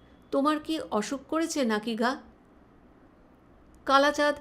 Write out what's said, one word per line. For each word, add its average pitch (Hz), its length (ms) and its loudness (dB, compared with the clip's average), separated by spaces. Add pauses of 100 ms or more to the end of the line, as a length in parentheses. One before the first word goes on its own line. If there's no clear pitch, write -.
(320)
"তোমার 294 280 0
কি 320 200 -6 (120)
অসুখ 214 360 -4
করেছে 320 380 -2
নাকি 220 300 -2
গা?" 240 260 -2 (1600)
কালাচাঁদ 285 560 4